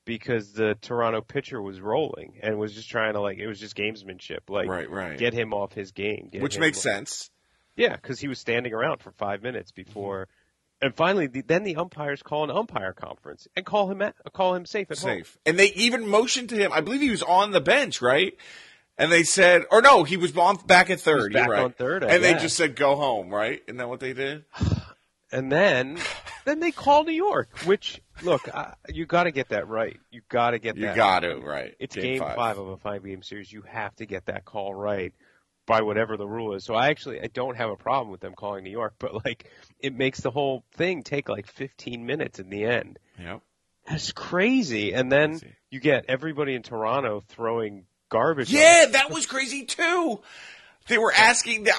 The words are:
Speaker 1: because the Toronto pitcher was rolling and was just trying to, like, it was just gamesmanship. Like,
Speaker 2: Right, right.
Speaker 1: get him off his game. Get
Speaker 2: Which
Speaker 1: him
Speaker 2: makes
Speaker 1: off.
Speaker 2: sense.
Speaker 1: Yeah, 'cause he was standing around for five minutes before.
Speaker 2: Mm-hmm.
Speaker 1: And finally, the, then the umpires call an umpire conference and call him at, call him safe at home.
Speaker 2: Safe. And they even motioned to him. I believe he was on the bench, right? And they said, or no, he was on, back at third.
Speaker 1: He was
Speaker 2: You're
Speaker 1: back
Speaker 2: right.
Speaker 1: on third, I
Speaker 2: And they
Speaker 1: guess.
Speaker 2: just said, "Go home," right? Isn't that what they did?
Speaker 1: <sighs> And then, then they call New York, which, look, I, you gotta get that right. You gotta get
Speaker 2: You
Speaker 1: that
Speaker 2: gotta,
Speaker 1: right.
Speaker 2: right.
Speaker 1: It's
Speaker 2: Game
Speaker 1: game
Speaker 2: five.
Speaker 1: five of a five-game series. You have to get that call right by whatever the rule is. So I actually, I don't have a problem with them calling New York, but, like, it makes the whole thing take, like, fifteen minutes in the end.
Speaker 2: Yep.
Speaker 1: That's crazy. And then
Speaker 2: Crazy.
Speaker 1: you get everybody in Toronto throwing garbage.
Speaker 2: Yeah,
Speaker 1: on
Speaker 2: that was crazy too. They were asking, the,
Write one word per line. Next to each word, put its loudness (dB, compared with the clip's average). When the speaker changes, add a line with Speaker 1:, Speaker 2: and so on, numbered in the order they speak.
Speaker 1:
because -6
the 0
Toronto -2
pitcher -10
was -10
rolling -4
and -2
was -4
just -18
trying 0
to, -2
like, -4
it -8
was -10
just -14
gamesmanship. -8
Like, -2
Speaker 2:
Right, -6
right. -8
Speaker 1:
get 0
him -4
off -4
his -12
game. -6
Get -8
Speaker 2:
Which -4
Speaker 1:
him -8
Speaker 2:
makes 0
Speaker 1:
off. -6
Speaker 2:
sense. -6
Speaker 1:
Yeah, 0
'cause -12
he -8
was -8
standing -4
around -4
for -20
five -6
minutes -10
before. -10
Speaker 2:
Mm-hmm. -20
Speaker 1:
And -2
finally, 2
the, -8
then 0
the -6
umpires -8
call -4
an -4
umpire -6
conference -16
and -6
call 0
him -6
at, -4
call 2
him -6
safe -6
at -8
home. -4
Speaker 2:
Safe. -8
And 2
they 6
even 0
motioned 2
to -4
him. 2
I 2
believe -4
he 2
was -2
on 2
the 2
bench, 2
right? 2
And 2
they 6
said, 6
or 10
no, 10
he -2
was -2
on, 4
back 6
at 0
third. 4
Speaker 1:
He 2
was -4
Speaker 2:
You're 6
Speaker 1:
back 2
Speaker 2:
right. 4
Speaker 1:
on -2
third, -2
I 0
Speaker 2:
And 6
they 8
Speaker 1:
guess. 0
Speaker 2:
just -2
said, 0
"Go 4
home," -2
right? -2
Isn't -12
that -6
what -10
they -8
did? -6
Speaker 1:
<sighs> -2
And -4
then, 2
then -2
they 0
call 4
New -4
York, -2
which, 0
look, 0
I, -10
you -8
gotta 2
get -4
that -2
right. -4
You -20
gotta 0
get -6
Speaker 2:
You -6
Speaker 1:
that -4
Speaker 2:
gotta, 4
Speaker 1:
right. -10
Speaker 2:
right. -8
Speaker 1:
It's -12
Speaker 2:
Game -6
Speaker 1:
game -4
Speaker 2:
five. -6
Speaker 1:
five -2
of -12
a -12
five-game -10
series. -16
You -18
have -12
to -14
get -10
that -10
call -10
right -6
by 4
whatever -2
the -10
rule -8
is. -10
So -6
I 2
actually, -8
I -8
don't -6
have -4
a -8
problem -4
with -16
them -12
calling -10
New -14
York, -6
but, -8
like, -8
it -4
makes -2
the -4
whole -2
thing -4
take, -6
like, -6
fifteen -12
minutes -6
in -16
the -6
end. -2
Speaker 2:
Yep. -14
Speaker 1:
That's -6
crazy. 0
And 0
then 4
Speaker 2:
Crazy. -20
Speaker 1:
you -12
get 2
everybody -4
in -6
Toronto -2
throwing -6
garbage. 0
Speaker 2:
Yeah, 10
Speaker 1:
on -4
Speaker 2:
that 2
was -4
crazy -6
too. -2
They 2
were 2
asking, 4
the, 4